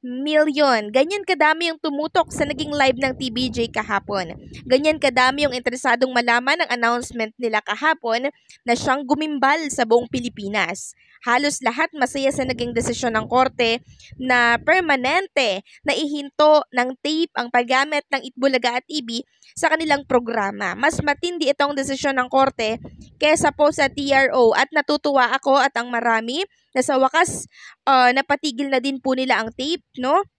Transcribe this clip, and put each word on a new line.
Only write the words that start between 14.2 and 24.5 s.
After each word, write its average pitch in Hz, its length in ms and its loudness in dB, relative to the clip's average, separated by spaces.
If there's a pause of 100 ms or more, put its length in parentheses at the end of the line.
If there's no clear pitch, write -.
permanente 285 1040 0 (240)
na 285 80 0
ihinto 294 800 2
ng 254 240 -2
tape 311 400 -2
ang 240 160 -6
paggamit 262 560 0
ng 277 160 -4
Itbulaga 254 560 -2
at - 80 -20
E 294 160 -6
B 233 160 -6 (320)
sa - 160 -2
kanilang 302 400 0
programa. 208 640 -2
Mas 269 320 0
matindi 320 480 -2
itong 285 240 -2
desisyon 269 400 -2
ng 254 80 0
korte 254 560 0 (400)
kesa 311 320 4
po 302 160 4
sa 302 160 0
T 277 240 -4
R 269 240 4
O 233 240 6